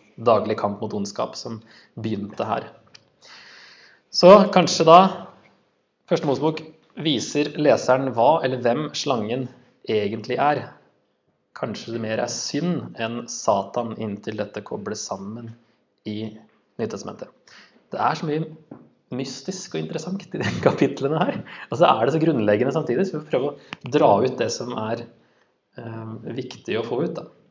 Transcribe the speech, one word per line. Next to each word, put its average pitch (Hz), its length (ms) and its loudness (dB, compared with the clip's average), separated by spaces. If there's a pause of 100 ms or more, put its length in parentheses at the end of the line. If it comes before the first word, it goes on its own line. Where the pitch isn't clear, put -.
(160)
daglig 110 440 2
kamp 101 200 -2
mot 107 140 -6
ondskap 104 420 -6
som 117 220 -10 (400)
begynte 107 480 -6
her. 110 220 -6 (1400)
Så - 180 10 (240)
kanskje 165 340 4
da, 170 120 12 (1080)
Første 160 180 0
Mosebok 143 300 0 (420)
viser 147 560 -2
leseren 135 560 4
hva 123 320 4
eller 131 160 -2
hvem 143 220 0 (160)
slangen 123 480 -2 (420)
egentlig 107 480 -2
er. 139 220 2 (1000)
Kanskje 113 380 -8
det 117 80 -6
mer 110 180 -4
er - 120 -4
synd 151 680 -4
enn 117 220 -6 (100)
Satan 110 640 -2
inntil 107 460 -6
dette 104 240 -10
kobles 104 420 -8
sammen 113 460 -10 (500)
i 107 300 -8 (460)
Nytestamentet. 98 500 -8 (640)
Det - 80 -6
er 135 180 0
så 165 100 -6
mye 151 140 -2 (680)
mystisk - 640 -10
og 156 60 -4
interessant 165 440 -8
i 120 160 -8
de 104 140 -4
<laughs> - 100 2
kapitlene 139 540 0
her. - 200 -2 (300)
Og 120 100 -4
så 170 80 6
er 113 160 4
det 139 120 2
så 156 60 2
grunnleggende 120 520 2
samtidig, 156 320 0
så 156 100 -8
vi 147 60 -8
får - 100 -18
prøve 143 200 0
å - 440 -14
dra 147 160 6 (120)
ut - 160 -2
det 110 120 -2
som 120 200 -8 (100)
er, 113 240 -6 (720)
eh, 113 360 -12 (260)
viktig - 400 -8
å 113 60 -4
få 120 200 -2
ut - 140 -6
da. - 60 -14 (240)